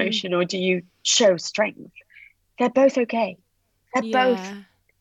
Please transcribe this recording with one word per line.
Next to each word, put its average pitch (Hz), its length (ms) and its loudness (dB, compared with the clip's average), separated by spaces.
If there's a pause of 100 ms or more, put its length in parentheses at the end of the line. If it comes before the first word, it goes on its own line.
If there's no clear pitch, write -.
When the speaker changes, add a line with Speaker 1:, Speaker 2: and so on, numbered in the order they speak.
Speaker 1:
emotion 190 320 -2
or 175 100 0
do 180 140 -4
you 185 240 0 (220)
show 196 340 2
strength? - 540 -6 (680)
They're 247 100 0
both 269 280 4
okay. 226 400 -2 (560)
They're 226 180 -2
both 247 300 2
Speaker 2:
Yeah. 196 220 -12 (380)